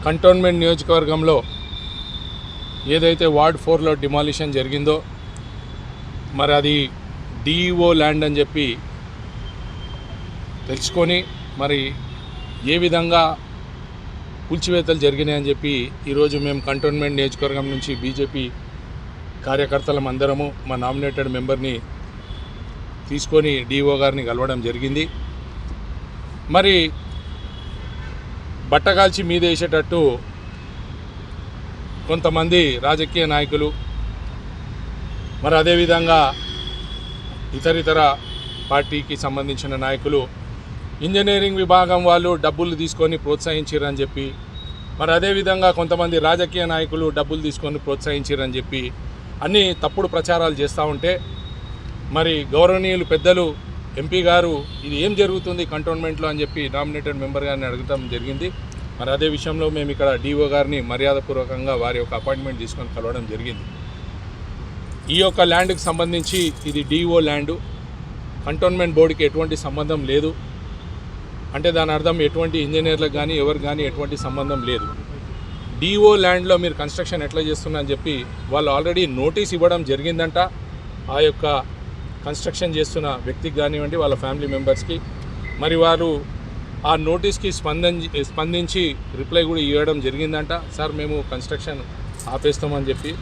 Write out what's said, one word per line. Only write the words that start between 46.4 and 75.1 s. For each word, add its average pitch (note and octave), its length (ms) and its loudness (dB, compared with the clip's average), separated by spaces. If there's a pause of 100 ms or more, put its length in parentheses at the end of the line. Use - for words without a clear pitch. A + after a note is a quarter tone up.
నాయకులు D#3+ 440 0
డబ్బులు D3 320 -2
తీసుకొని D3 360 -4
ప్రోత్సహించారని C#3 800 -2
చెప్పి B2+ 340 -4 (520)
అన్ని F#3+ 300 4
తప్పుడు F3 340 0
ప్రచారాలు E3 460 2
చేస్తూ D3 320 0
ఉంటే, D3+ 340 0 (920)
మరి D#3 400 2
గౌరవనీయులు F#3 520 6
పెద్దలు E3 680 4 (280)
ఎంపీ D3+ 240 0
గారు E3+ 420 4 (200)
"ఇది D3 180 -2
ఏం G3+ 140 0
జరుగుతుంది F#3 500 2
కంటోన్మెంట్లో?" D#3+ 640 -2
అని D3+ 120 -2
చెప్పి C#3+ 280 -4
నామినేటెడ్ D3 480 -4
మెంబర్ C3+ 260 -4
గారిని C#3 220 -2
అడగటం B2+ 460 -4
జరిగింది. C3+ 400 -4 (480)
మరి B2+ 120 -4
అదే C#3+ 160 2
విషయంలో D#3 420 -2
మేము D3 220 -2
ఇక్కడ C#3 240 2
డీఓ C#3+ 300 0
గారిని C#3+ 360 2
మర్యాదపూర్వకంగా C3 920 0
వారి A#2+ 220 -2
యొక్క A#2 160 -4
అపాయింట్మెంట్ C3+ 460 -4
తీసుకొని A2+ 360 -8
కలవడం A#2 360 -6
జరిగింది. G#2+ 300 -8 (1500)
ఈ E3+ 60 4
యొక్క F#3+ 220 4
ల్యాండ్కి F3+ 380 4
సంబంధించి E3+ 760 0 (120)
ఇది D3 180 -2
డీఓ E3+ 360 4
ల్యాండ్, D3 320 0 (920)
కంటోన్మెంట్ F3 500 2
బోర్డుకి D#3 300 4
ఎటువంటి D#3 300 0
సంబంధం D3 500 -4
లేదు. D3 300 0 (1200)
అంటే D#3 160 2
దాని D#3+ 200 2
అర్థం D#3+ 300 2
ఎటువంటి D#3+ 380 2
ఇంజనీర్లకు D#3 540 2
కానీ D3 240 0
ఎవరు D3 200 2
కానీ D3 260 -2
ఎటువంటి C#3+ 340 -4
సంబంధం C#3 480 -4
లేదు. A2+ 220 -2 (920)